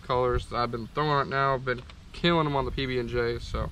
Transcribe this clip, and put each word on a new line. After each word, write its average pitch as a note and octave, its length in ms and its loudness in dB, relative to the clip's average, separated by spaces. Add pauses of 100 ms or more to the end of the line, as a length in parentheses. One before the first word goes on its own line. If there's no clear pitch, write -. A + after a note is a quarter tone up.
colors B2 400 2
that A2+ 100 -8
I've A#2+ 140 0
been A#2+ 180 -6
throwing D3+ 220 -2
right C#3 160 2
now. C#3 280 2
I've B2+ 100 -2
been B2 180 -2 (300)
killing E3+ 320 4
them D3 120 2
on C3+ 80 2
the B2+ 60 -2
P C3+ 160 -2
B B2+ 120 0
and A#2+ 100 0
J, A#2 300 0
so, A2+ 340 -4